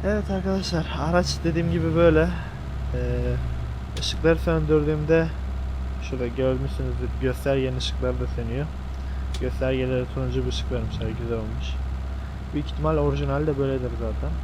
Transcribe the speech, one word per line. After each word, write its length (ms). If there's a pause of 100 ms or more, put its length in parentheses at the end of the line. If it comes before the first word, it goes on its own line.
Evet 260
arkadaşlar, 540 (140)
araç 440
dediğim 280
gibi 240
böyle. 320 (680)
Ee, 60 (1000)
ışıkları 400
söndürdüğümde 880 (760)
şurada 240
görmüşsünüzdür, 840 (120)
göstergenin 560
ışıkları 360
da 220
sönüyor. 300 (760)
Göstergelere 720
turuncu 300
bir 60
ışık 220
vermişler, 360 (140)
güzel 160
olmuş. 380 (760)
Büyük 140
ihtimal 300
orijinali 500
de 100
böyledir 420
zaten. 300 (140)